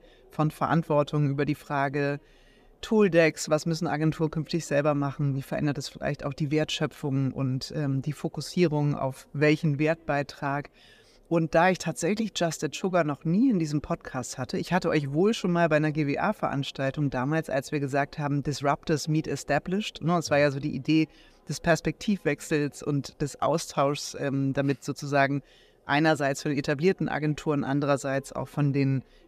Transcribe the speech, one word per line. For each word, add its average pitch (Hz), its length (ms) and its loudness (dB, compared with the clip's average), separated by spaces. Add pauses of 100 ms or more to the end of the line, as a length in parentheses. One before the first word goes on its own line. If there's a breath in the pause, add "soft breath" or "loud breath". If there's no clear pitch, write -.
(300 soft breath)
von 151 200 0
Verantwortung 147 800 2
über 139 160 -2
die 147 80 0
Frage 143 680 -2 (640 soft breath)
Tooldecks, 170 680 4
was 156 160 2
müssen 165 220 -2
Agenturen 156 440 0
künftig 156 360 -4
selber 147 260 2
machen, 143 420 0
wie 135 60 -2
verändert 143 380 -2
es 139 100 -8
vielleicht - 380 -6
auch 139 80 -6
die 143 160 -2
Wertschöpfung 143 840 -2
und, 131 420 -4
ähm, 139 280 -2
die 147 100 -4
Fokussierung 151 800 0
auf - 380 -6
welchen 151 460 2
Wertbeitrag. 143 880 -2 (580 soft breath)
Und 165 280 2
da 170 160 6
ich 180 80 0
tatsächlich 190 580 -2
Just 165 260 -2
Add 151 160 -4
Sugar 180 240 2
noch 147 220 -4
nie 196 240 4
in 208 100 4
diesem 151 220 0
Podcast - 560 -8
hatte, 135 220 -4
ich - 160 -2
hatte 180 160 2
euch 143 200 0
wohl 180 220 4
schon 190 200 -2
mal 170 180 4
bei 156 60 4
einer 151 160 2
G 151 140 0
W 139 120 0
A-Veranstaltung 143 920 -2
damals, 143 400 -2
als - 240 -2
wir 151 80 -2
gesagt 139 380 -2
haben, 143 240 0
Disruptors 143 680 -2
meet 156 180 0
Established. 175 760 -4
Ne, 175 160 2
es 156 120 -4
war 147 80 4
ja 147 120 4
so 139 100 -4
die 147 140 -4
Idee 151 340 2 (400 soft breath)
des 151 120 -8
Perspektivwechsels 156 1200 -2
und 143 400 -4
des - 180 -4
Austauschs, 147 800 -2
ähm, 135 320 0
damit 139 320 -2
sozusagen 139 560 0 (480 soft breath)
einerseits 147 540 2
von 151 80 -2
den 143 80 0
etablierten 156 500 0
Agenturen, 147 540 -2
andererseits 139 680 0
auch 123 160 -6
von 143 240 0
den, 135 320 2 (240 soft breath)